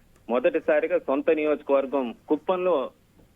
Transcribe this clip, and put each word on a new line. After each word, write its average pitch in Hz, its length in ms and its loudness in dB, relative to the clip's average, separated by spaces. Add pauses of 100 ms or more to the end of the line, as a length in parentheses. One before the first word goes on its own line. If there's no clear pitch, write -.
(280)
మొదటిసారిగా 156 720 0
సొంత 143 320 -2
నియోజకవర్గం 139 840 0 (140)
కుప్పంలో 175 600 -2 (460)